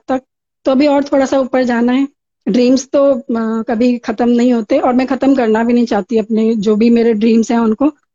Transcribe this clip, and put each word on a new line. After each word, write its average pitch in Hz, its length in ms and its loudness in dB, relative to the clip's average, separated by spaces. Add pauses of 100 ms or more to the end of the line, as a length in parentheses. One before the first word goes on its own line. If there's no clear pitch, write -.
तक। 262 140 -4 (420)
तो 285 60 0
अभी 262 160 2
और 285 180 2
थोड़ा 277 220 0
सा 269 120 -2
ऊपर 254 240 -2
जाना 240 300 0
है। 277 160 0 (400)
Dreams 247 440 0
तो, 277 220 2
अ, 226 480 -6
कभी 240 360 -2
खत्म 240 300 -4
नहीं 240 240 2
होते 233 260 -2
और 262 160 0
मैं 262 120 0
खत्म 269 280 0
करना 226 300 0
भी 240 80 -2
नहीं 240 140 2
चाहती 220 320 -2
अपने 220 360 -2
जो 214 220 -2
भी 233 140 2
मेरे 233 240 2
dreams 220 360 0
हैं 233 80 0
उनको। 233 320 0 (240)